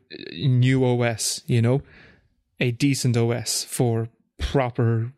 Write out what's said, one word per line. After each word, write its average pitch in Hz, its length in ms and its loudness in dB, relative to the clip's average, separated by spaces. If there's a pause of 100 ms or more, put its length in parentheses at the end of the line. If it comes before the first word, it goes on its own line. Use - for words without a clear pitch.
(300)
a 82 160 -4
new 127 380 4
O 123 180 2
S, - 440 -4
you 120 160 2
know, 127 200 2 (800)
a 127 100 0
decent 127 460 0
O 117 160 2
S - 320 -6
for 113 440 -2 (300)
proper, 117 800 0